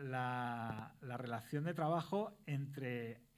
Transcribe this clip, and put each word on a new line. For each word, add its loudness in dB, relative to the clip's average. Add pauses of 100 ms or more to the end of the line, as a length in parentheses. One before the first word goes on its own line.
la, 0
la -4
relación 0
de 2
trabajo 2
entre -2 (160)